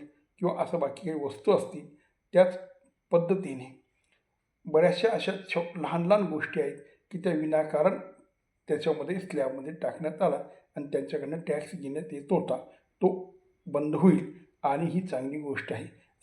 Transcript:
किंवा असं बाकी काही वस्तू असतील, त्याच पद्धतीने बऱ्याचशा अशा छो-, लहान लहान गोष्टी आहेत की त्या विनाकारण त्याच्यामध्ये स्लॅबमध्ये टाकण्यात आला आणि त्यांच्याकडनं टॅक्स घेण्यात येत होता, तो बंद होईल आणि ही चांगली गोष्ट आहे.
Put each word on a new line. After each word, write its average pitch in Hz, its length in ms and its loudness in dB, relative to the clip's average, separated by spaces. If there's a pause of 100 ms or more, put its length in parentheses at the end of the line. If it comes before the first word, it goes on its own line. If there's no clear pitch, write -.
(380)
किंवा 175 240 0
असं - 160 -2
बाकी 139 320 -4
काही 151 140 -2
वस्तू - 280 0
असतील, - 420 -2 (380)
त्याच 180 260 6 (520)
पद्धतीने 151 720 0 (840)
बऱ्याचशा 170 480 4
अशा - 200 -2 (160)
छो-, 175 320 -4
लहान 170 260 -2
लहान 208 160 4
गोष्टी 156 380 -4
आहेत 139 180 -2 (320)
की 180 80 -10
त्या 175 140 0
विनाकारण 156 640 2 (720)
त्याच्यामध्ये 151 520 -2
स्लॅबमध्ये 135 520 -4
टाकण्यात 156 500 -4
आला 156 200 2 (340)
आणि 143 100 -8
त्यांच्याकडनं 143 540 -4
टॅक्स 147 340 -4
घेण्यात 143 380 -8
येत 143 180 -12
होता, 156 260 2 (460)
तो - 320 0 (320)
बंद 151 280 -2
होईल - 380 6 (300)
आणि 147 240 0
ही 170 140 0
चांगली 139 400 -4
गोष्ट 143 320 -6
आहे. 107 140 -8 (360)